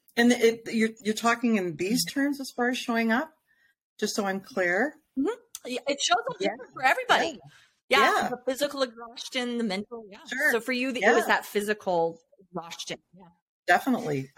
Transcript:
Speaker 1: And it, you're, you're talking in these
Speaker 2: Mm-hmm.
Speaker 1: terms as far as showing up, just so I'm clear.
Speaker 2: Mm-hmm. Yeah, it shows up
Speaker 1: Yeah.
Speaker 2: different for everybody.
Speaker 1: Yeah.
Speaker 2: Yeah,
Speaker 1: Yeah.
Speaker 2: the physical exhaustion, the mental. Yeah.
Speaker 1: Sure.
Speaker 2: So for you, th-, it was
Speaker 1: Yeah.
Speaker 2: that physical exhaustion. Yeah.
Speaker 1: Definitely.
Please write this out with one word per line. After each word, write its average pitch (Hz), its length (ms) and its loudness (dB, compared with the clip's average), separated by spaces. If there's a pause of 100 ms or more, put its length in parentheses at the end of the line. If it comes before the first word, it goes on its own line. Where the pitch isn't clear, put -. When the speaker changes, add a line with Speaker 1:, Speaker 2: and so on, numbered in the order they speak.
(180)
Speaker 1:
And 240 140 6
it, 226 300 4 (120)
you're, 220 160 2 (140)
you're 208 100 -2
talking 233 420 2
in 180 220 -2
these 180 280 0
Speaker 2:
Mm-hmm. 277 140 -4
Speaker 1:
terms 277 220 -2
as 254 140 -12
far 247 140 0
as 254 80 -2
showing 226 340 0
up, 285 200 0 (680)
just 208 160 -2
so 208 100 -2
I'm 190 160 -2
clear. 190 540 0 (220)
Speaker 2:
Mm-hmm. 285 120 0 (360)
Yeah, 247 220 -6
it 285 140 -4
shows 349 160 2 (120)
up 480 100 -10
Speaker 1:
Yeah. 392 100 0
Speaker 2:
different 508 240 -10
for - 100 -6
everybody. 285 440 2
Speaker 1:
Yeah. - 720 -4
Speaker 2:
Yeah, 349 240 4
Speaker 1:
Yeah. 214 60 -2
Speaker 2:
the 247 160 -6
physical 269 380 -2
exhaustion, 240 760 -6
the 233 60 0
mental. 214 460 -6
Yeah. 202 180 -20
Speaker 1:
Sure. 277 240 0
Speaker 2:
So 233 100 2
for 254 100 -4
you, 254 220 0
th-, 226 120 -2
it 220 80 8
was 240 100 4
Speaker 1:
Yeah. - 40 -2
Speaker 2:
that 202 180 2
physical 190 760 -2 (200)
exhaustion. 170 600 -12 (180)
Yeah. 190 80 -20 (420)
Speaker 1:
Definitely. 156 680 0